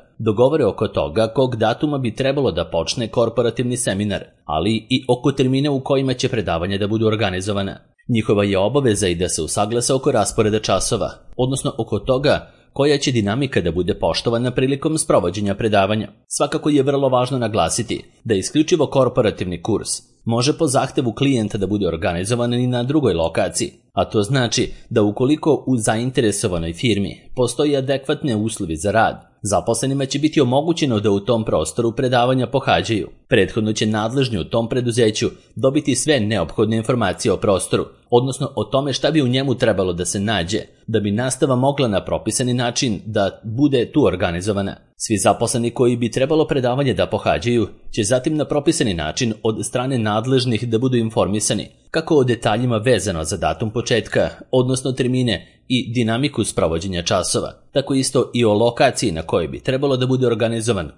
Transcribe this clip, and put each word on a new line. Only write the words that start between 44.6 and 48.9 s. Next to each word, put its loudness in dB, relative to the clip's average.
Svi -2
zaposleni 2
koji 2
bi -2
trebalo 0
predavanje 0
da 2
pohađaju 0
će 0
zatim 0
na 0
propisani 0